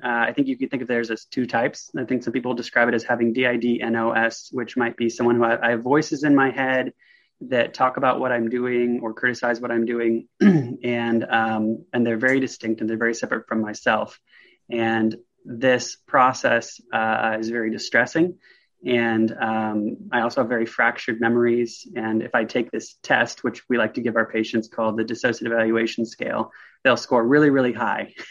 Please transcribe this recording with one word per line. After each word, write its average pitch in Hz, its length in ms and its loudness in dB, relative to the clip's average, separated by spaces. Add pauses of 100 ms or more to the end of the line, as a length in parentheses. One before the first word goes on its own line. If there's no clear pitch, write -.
uh, 123 40 -2
I 117 260 0
think 139 140 0
you 131 100 -2
could 131 120 -4
think 123 140 -6
of 117 40 -12
there's 117 220 -2
as 113 160 -6
two 123 220 -4
types. - 500 -4
I 127 60 -4
think 123 200 -4
some 117 100 -6
people 123 200 -4
describe 120 360 0
it 117 40 0
as 113 100 0
having 117 300 0
D 127 140 0
I 123 80 0
D 117 260 0
N 113 140 -2
O 113 160 0
S, 113 400 -2
which 120 240 -6
might 120 220 -2
be 117 120 0
someone 120 280 2
who 117 80 4
I, 117 220 2
I 120 40 4
have 113 100 0
voices 147 420 0
in 143 120 6
my 135 160 4
head 131 400 0 (500)
that 123 320 0
talk 127 240 2
about 131 220 2
what 127 120 0
I'm 113 180 0
doing 123 520 0
or 110 120 -6
criticize 120 480 -2
what 120 100 -6
I'm 117 140 0
doing. 117 480 -2
<clears throat> - 60 -14 (440)
And, 117 400 0
um, 113 720 -2
and 120 120 2
they're 113 120 0
very 131 240 2
distinct 113 400 -6
and 110 80 -4
they're 110 80 -4
very 117 180 0
separate 113 320 -6
from 113 140 -2
myself. 107 580 -2 (500)
And 113 460 0 (300)
this 123 520 0 (100)
process, 127 720 2 (140)
uh, 110 460 0
is 113 100 -4
very 117 200 -2
distressing. 123 680 0 (480)
And, 117 460 2
um, 110 640 -2 (140)
I 120 100 2
also 120 200 0
have 117 80 0
very 113 160 0
fractured 117 560 -2
memories. 120 760 2
And 110 260 -2
if - 120 -8
I 117 100 2
take 117 280 -2
this - 300 -10
test, - 420 -2
which 117 260 -4
we 123 80 2
like 110 180 0
to 123 60 -6
give 117 140 -2
our 113 100 2
patients 110 420 -2
called 110 300 -2
the 110 80 0
dissociative 117 420 -2
evaluation 113 580 0
scale, 120 460 -6 (320)
they'll 120 140 4
score 117 280 2
really, 147 240 6
really 127 240 2
high 107 400 -4 (160)